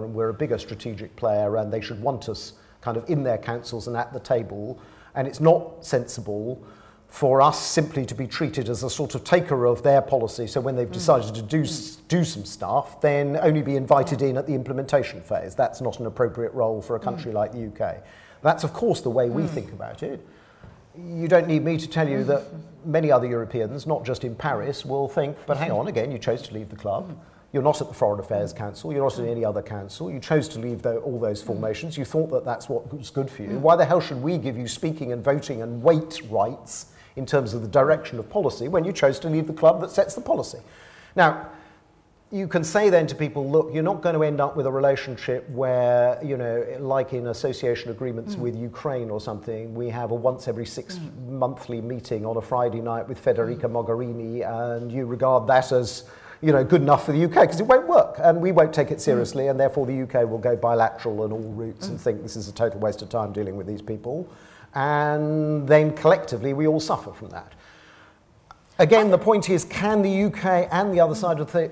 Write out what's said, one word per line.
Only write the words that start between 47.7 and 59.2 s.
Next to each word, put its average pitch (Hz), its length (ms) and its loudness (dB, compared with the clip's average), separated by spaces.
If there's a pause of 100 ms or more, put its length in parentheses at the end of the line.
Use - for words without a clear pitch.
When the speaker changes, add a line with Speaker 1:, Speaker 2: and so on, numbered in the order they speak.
Speaker 1:
agreements 123 460 -6
Speaker 2:
Mm. - 20 -8
Speaker 1:
with 120 180 -4
Ukraine 120 540 -6
or 104 100 -6
something, 113 540 -10
we 120 160 -6
have 117 220 -6
a - 20 -2
once 120 340 -2
every 117 160 -4
six - 340 -12
Speaker 2:
Mm. 127 400 -12
Speaker 1:
monthly 123 440 -4
meeting 113 420 -6
on 113 140 -4
a - 20 -2
Friday 117 400 -2
night 117 260 -6
with 131 160 -10
Federica 117 460 0
Speaker 2:
Mm. 117 40 -8
Speaker 1:
Mogherini, 117 800 -4
and 120 400 -4
you 131 140 -4
regard 123 440 2
that 127 240 6
as, 123 320 0 (360)
you 156 120 6
know, 135 120 6
good 160 160 6
enough 143 240 6
for 156 80 -2
the 143 60 2
U 170 100 4
K, - 180 6
'cause 165 140 0
it 220 60 -2
won't 254 200 6
work, - 360 6
and 170 180 6
we 180 100 2
won't 160 220 6
take 147 180 2
it 151 60 -4
Speaker 2:
Mm. - 60 -6
Speaker 1:
seriously, 131 460 2